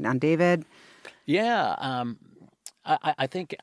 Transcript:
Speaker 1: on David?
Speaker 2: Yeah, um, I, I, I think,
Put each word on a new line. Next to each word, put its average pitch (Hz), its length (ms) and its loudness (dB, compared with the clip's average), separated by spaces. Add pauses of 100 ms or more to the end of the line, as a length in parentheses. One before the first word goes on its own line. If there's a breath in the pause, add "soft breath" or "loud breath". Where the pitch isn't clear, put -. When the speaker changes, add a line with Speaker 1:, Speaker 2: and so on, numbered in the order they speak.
Speaker 1:
on 127 100 0
David? 165 460 2 (600 loud breath)
Speaker 2:
Yeah, 185 520 0
um, 123 400 -6 (680)
I, - 180 2
I, 156 160 0
I 135 80 0
think, 185 360 -6